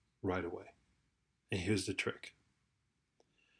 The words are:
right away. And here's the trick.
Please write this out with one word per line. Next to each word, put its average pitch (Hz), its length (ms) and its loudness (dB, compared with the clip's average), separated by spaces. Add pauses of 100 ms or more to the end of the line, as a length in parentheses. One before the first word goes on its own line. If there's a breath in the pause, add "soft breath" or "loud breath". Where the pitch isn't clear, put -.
(220)
right 92 240 2
away. 92 280 -8 (800)
And 95 100 2
here's 92 240 4
the 98 80 -2
trick. - 420 -4 (1200)